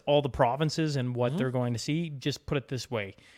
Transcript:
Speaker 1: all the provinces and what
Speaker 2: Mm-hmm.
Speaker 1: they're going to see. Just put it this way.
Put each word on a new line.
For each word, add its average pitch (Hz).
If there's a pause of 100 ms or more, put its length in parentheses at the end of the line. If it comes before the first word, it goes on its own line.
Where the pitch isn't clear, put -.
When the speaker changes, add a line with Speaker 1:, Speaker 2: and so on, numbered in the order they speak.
Speaker 1:
all 147
the 139
provinces 143
and 127
what 120
Speaker 2:
Mm-hmm. 156
Speaker 1:
they're 185
going 123
to 117
see. 160
Just 139
put 151
it 135
this 127
way. 101 (220)